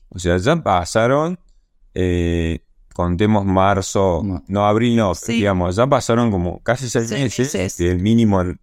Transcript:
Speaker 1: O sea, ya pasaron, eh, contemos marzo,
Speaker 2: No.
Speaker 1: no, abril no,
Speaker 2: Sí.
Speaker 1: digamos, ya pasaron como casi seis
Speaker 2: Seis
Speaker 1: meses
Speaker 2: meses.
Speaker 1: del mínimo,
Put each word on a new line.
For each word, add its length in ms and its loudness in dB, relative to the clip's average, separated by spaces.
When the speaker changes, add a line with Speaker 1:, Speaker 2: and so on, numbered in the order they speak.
Speaker 1:
O 100 -16
sea, 200 0
ya 240 0
pasaron, 760 0
eh, 720 -2
contemos 540 0
marzo, 760 0
Speaker 2:
No. 240 -6
Speaker 1:
no, 200 0
abril 300 2
no, 180 2
Speaker 2:
Sí. 200 -8
Speaker 1:
digamos, 420 0
ya 100 2
pasaron 440 2
como 320 -2
casi 280 -2
seis 180 -2
Speaker 2:
Seis 140 -4
Speaker 1:
meses 320 -2
Speaker 2:
meses. 240 -4
Speaker 1:
del 220 0
mínimo, 440 4